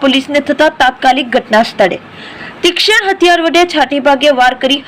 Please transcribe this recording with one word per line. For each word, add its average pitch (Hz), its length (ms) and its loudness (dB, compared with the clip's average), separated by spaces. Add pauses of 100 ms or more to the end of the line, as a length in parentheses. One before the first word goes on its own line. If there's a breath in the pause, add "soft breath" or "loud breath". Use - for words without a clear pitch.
પોલીસને 277 440 0
થતા 302 220 2 (120)
તાત્કાલિક 262 540 0
ઘટના 214 280 0
સ્થળે - 360 -2 (640 loud breath)
તીક્ષ્ણ 392 480 0
હથિયાર 349 360 2
વડે 339 280 2
છાતી 285 260 -2
ભાગે 277 400 2
વાર 254 140 4
કરી 269 340 -2